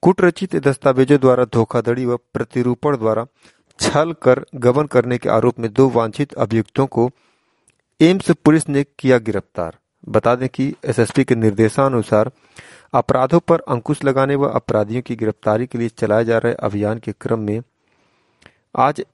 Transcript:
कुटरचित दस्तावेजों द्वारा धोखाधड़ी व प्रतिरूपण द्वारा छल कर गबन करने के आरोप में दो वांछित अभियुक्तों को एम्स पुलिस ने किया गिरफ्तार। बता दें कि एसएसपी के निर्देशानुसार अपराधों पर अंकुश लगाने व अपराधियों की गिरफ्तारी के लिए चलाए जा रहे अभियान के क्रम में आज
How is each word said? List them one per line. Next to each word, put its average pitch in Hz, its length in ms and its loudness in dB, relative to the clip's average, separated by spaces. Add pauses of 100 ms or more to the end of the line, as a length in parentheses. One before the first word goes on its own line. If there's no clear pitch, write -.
कुटरचित 185 540 2
दस्तावेजों 135 640 2
द्वारा 127 260 2
धोखाधड़ी 117 600 -2
व 120 120 -2
प्रतिरूपण 123 800 -4
द्वारा 110 300 -2 (520)
छल 160 340 0
कर 127 320 2 (100)
गबन 127 300 2
करने 123 320 0
के - 120 -6
आरोप 113 300 2
में 113 140 -6
दो 135 160 4
वांछित 120 440 -2
अभियुक्तों 113 540 -2
को 123 240 -2 (920)
एम्स 180 300 2
पुलिस 156 380 2
ने 143 160 -2 (140)
किया 127 180 2
गिरफ्तार। 101 600 -6 (320)
बता 110 260 2
दें 127 140 -4
कि 139 260 -6 (100)
एसएसपी 127 380 0
के 127 120 2
निर्देशानुसार 113 960 0 (600)
अपराधों 131 460 0
पर 165 200 0
अंकुश 143 440 -6
लगाने 135 320 0
व 139 100 -2
अपराधियों 110 560 -2
की 123 140 -8
गिरफ्तारी 110 520 -2
के 120 100 -10
लिए 117 120 -4
चलाए 110 360 0
जा 113 120 0
रहे 120 160 -2
अभियान 104 460 -4
के 110 120 -10
क्रम - 280 -6
में 107 220 -4 (1160)
आज 139 360 0